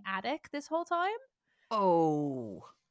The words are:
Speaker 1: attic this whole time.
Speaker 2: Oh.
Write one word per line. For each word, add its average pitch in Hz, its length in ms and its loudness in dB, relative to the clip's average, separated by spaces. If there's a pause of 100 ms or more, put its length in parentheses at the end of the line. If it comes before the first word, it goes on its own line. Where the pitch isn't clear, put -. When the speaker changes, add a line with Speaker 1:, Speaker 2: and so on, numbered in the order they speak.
Speaker 1:
attic 196 460 -4
this 285 160 -8
whole 330 180 -2
time. 349 260 0 (600)
Speaker 2:
Oh. 151 960 2 (220)